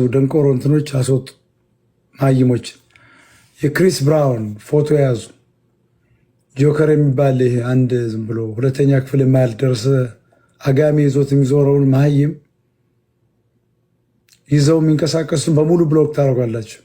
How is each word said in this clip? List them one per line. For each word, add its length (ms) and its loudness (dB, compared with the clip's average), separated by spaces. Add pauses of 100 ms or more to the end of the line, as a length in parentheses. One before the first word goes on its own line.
ደንቆሮ 420 0
እንትኖች 420 0
አስወጡ፣ 360 -2 (880)
መሀይሞች። 520 0 (960)
የክሪስ 420 0
ብራውን 420 0 (180)
ፎቶ 300 -2
የያዙ 300 0 (1300)
ጆከር 320 2
የሚባል 520 2
ይሄ 160 0 (100)
አንድ 240 0 (160)
ዝም 180 -8
ብሎ 140 -8 (120)
ሁለተኛ 460 0
ክፍል 240 -2
የማያልደርስ 600 0 (760)
አጋሚ 400 0
ይዞት 300 0
የሚዞረውን 560 2
መሀይም 440 2 (2250)
ይዘው 280 2
የሚንቀሳቀሱን 760 0
በሙሉ 320 2
ብሎክ 240 2
ታደርጓላችሁ። 760 -4